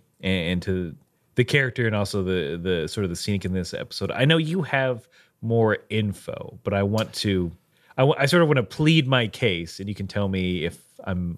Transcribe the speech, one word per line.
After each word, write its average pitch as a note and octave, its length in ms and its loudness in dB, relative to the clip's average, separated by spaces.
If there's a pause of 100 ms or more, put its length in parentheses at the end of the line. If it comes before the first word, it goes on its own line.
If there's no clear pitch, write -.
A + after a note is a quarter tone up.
(220)
and, F#2 300 -2
and F2+ 100 0
to F2+ 340 -4 (400)
the B2+ 80 4
character C3 420 0
and A2 100 0
also G2+ 280 0
the, F2 380 0
the F2 260 0
sort G#2 160 -4
of F#2 60 -2
the F2 60 -4
scenic G2+ 280 -2
in F#2 100 -2
this F2+ 200 -4
episode. - 380 -6
I B2 140 0
know D#3+ 120 6
you E3 240 -2
have C3 460 -2 (340)
more A2+ 380 2 (100)
info, - 720 -4
but G2+ 100 -2
I G2+ 100 2
want G#2+ 300 0
to, F#2 380 -2 (460)
I C3 60 6
wa-, D3 140 4
I C#3 80 0
sort E3+ 160 6
of E3 60 6
wanna C#3 160 4
plead D#3 440 4
my B2+ 200 4
case, F2+ 540 -2
and G2 80 -8
you G2+ 60 -4
can G2 120 -6
tell G2+ 220 -2
me F2+ 340 0
if E2+ 160 -4 (240)
I'm F2+ 340 -4